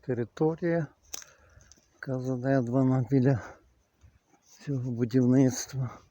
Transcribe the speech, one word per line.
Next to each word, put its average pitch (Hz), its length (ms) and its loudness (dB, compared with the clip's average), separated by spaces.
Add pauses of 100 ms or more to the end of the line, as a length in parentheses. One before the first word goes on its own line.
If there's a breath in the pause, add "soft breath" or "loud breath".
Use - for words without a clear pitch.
територія, 156 840 -4 (1080 loud breath)
яка 131 260 -8
занедбана 131 880 0
біля 135 300 4 (1200 loud breath)
цього 131 260 -6
будівництва. 127 1080 2 (120)